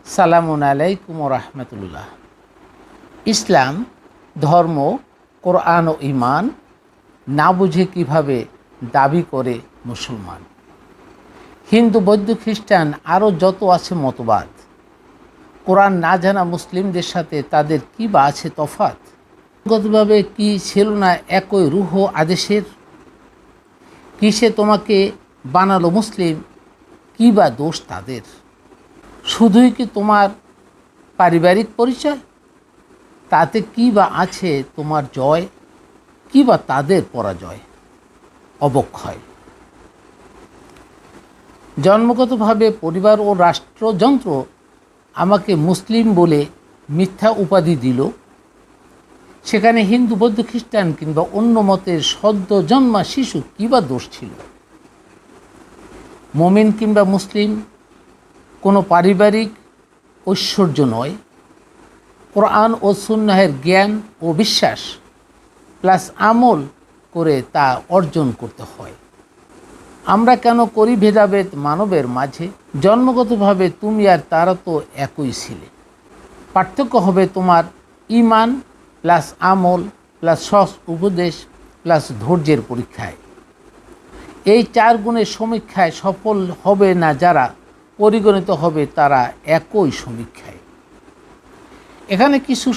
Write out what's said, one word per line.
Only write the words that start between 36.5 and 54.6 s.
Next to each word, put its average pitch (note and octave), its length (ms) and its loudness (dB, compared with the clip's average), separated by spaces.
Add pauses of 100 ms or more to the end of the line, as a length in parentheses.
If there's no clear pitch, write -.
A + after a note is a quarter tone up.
তাদের C#3+ 320 0 (100)
পরাজয়, F#2+ 480 -8 (1000)
অবক্ষয়? - 600 -4 (2750)
জন্মগতভাবে A3 840 2 (180)
পরিবার F#3+ 320 2 (100)
ও G#3 40 2 (160)
রাষ্ট্রযন্ত্র A3 840 -2 (880)
আমাকে F#3+ 360 0 (160)
মুসলিম A3 380 0 (140)
বলে D#3+ 200 4 (480)
মিথ্যা F#3 420 -2 (140)
উপাধি F3 300 2 (100)
দিল, B2+ 160 0 (1400)
সেখানে A3+ 360 2 (100)
হিন্দু, A#3+ 300 2
বৌদ্ধ, A3+ 180 2 (100)
খ্রিস্টান G#3 400 -4 (100)
কিংবা D#3 240 -4 (160)
অন্য A#3 160 2 (140)
মতের F#3+ 320 0 (140)
সদ্য G3+ 360 -2 (200)
জন্মা A#3+ 320 2 (100)
শিশু B3 260 -4 (160)
কী G3+ 180 -6
বা B3+ 80 4 (100)
দোষ B2 140 -6 (100)
ছিল? G#2+ 160 -16 (2000)